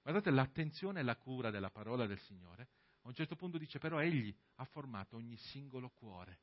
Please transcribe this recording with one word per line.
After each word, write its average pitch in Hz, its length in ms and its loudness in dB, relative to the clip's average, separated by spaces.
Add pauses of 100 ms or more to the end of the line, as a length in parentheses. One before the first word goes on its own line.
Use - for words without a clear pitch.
Guardate 185 300 4
l'attenzione 156 680 4
e - 20 2
la 120 140 4
cura 127 340 -2
della 98 180 -2
parola 110 380 0
del 98 140 -4
Signore. 90 480 -16 (320)
A 120 80 -14
un 123 40 -8
certo 156 220 -2
punto 170 240 -4
dice: 151 180 -6
"Però 160 240 0
Egli 135 340 4 (200)
ha 131 100 -8
formato 117 500 -8
ogni 117 220 -10
singolo 131 520 -10
cuore." 92 540 -14